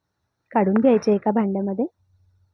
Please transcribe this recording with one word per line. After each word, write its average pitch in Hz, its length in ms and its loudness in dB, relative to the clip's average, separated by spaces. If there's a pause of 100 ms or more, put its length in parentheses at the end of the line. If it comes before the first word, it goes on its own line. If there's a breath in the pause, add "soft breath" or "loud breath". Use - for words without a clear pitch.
(520)
काढून 202 300 0
घ्यायचे 226 320 2
एका 208 180 -2
भांड्यामध्ये. 202 540 -4 (680)